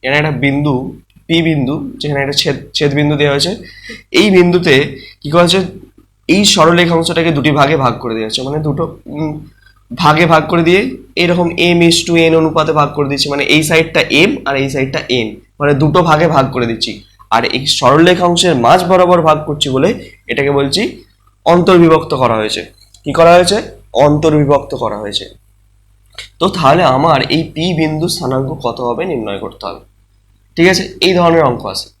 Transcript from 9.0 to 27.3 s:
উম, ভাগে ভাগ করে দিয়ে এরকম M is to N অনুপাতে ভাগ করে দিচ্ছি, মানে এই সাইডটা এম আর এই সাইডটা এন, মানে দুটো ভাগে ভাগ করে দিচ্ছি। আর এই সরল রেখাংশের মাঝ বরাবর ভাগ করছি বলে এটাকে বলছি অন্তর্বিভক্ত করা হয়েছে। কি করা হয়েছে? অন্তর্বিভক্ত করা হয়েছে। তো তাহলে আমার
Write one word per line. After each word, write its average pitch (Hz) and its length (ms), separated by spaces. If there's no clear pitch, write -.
উম, 151 160
ভাগে 156 320
ভাগ 156 180
করে 170 160
দিয়ে 180 140
এরকম 175 240
M - 20
is 165 160
to 175 80
N 160 100
অনুপাতে 160 400
ভাগ 143 180
করে 147 140
দিচ্ছি, 143 220
মানে 143 100
এই 156 140
সাইডটা 165 320
এম 208 100
আর 139 140
এই 135 120
সাইডটা 139 260
এন, 110 80
মানে 143 120
দুটো 156 160
ভাগে 156 260
ভাগ 135 180
করে 123 180
দিচ্ছি। 110 200
আর 117 60
এই 135 80
সরল 143 300
রেখাংশের 175 440
মাঝ 165 140
বরাবর 180 380
ভাগ 151 100
করছি 147 280
বলে 147 140
এটাকে 139 280
বলছি 139 220
অন্তর্বিভক্ত 170 580
করা 117 180
হয়েছে। 107 220
কি 143 160
করা 170 160
হয়েছে? 180 220
অন্তর্বিভক্ত 147 680
করা 107 200
হয়েছে। 101 220
তো 165 60
তাহলে 165 280
আমার 147 240